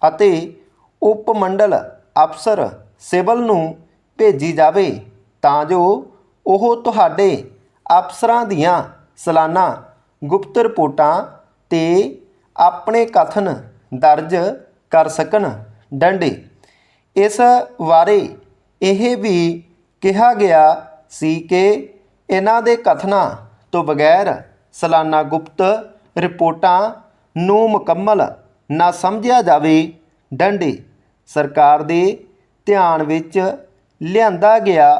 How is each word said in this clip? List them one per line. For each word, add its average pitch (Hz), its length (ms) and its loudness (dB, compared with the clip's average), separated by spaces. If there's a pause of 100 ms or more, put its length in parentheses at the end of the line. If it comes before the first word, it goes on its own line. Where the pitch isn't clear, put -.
ਅਤੇ 160 300 2 (720)
ਉਪ 214 300 0
ਮੰਡਲ 196 440 0 (480)
ਅਫਸਰ 180 460 -2 (320)
ਸਿਵਲ 196 400 -2
ਨੂੰ 170 340 -2 (440)
ਭੇਜੀ 170 320 2
ਜਾਵੇ, 160 380 2 (540)
ਤਾਂ 147 220 2
ਜੋ 156 160 0 (640)
ਉਹ 233 380 0
ਤੁਹਾਡੇ 190 600 0 (460)
ਅਫਸਰਾਂ 226 560 0
ਦੀਆਂ 175 360 0 (360)
ਸਾਲਾਨਾ 160 680 -2 (380)
ਗੁਪਤ 190 360 -4
ਰਿਪੋਰਟਾਂ 170 640 0 (480)
'ਤੇ 170 480 0 (360)
ਆਪਣੇ 214 520 0
ਕਥਨ 214 460 -2 (420)
ਦਰਜ 156 400 2 (560)
ਕਰ 160 180 2
ਸਕਣ। 180 400 -2 (440)
ਡੰਡੀ। 170 380 0 (840)
ਇਸ 208 240 0 (420)
ਬਾਰੇ 170 380 4 (600)
ਇਹ 202 360 0
ਵੀ 170 460 -2 (400)
ਕਿਹਾ 214 300 2
ਗਿਆ 185 280 4 (480)
ਸੀ 160 320 -4
ਕਿ 190 480 0 (400)
ਇਹਨਾਂ 208 320 0
ਦੇ 233 160 2
ਕਥਨਾਂ 196 520 -2 (440)
ਤੋਂ 175 100 -2
ਬਗੈਰ 156 500 2 (420)
ਸਾਲਾਨਾ 160 480 0
ਗੁਪਤ 160 380 -6 (540)
ਰਿਪੋਰਟਾਂ 180 760 0 (440)
ਨੂੰ 202 340 2
ਮੁਕੰਮਲ 202 520 -2 (480)
ਨਾ 165 240 0
ਸਮਝਿਆ 220 480 -2
ਜਾਵੇ। 160 520 2 (380)
ਡੰਡੀ। 175 460 -2 (520)
ਸਰਕਾਰ 147 540 2
ਦੇ 170 180 -2 (640)
ਧਿਆਨ 175 360 0
ਵਿੱਚ 160 360 -4 (640)
ਲਿਆਂਦਾ 208 580 2
ਗਿਆ 165 300 4 (100)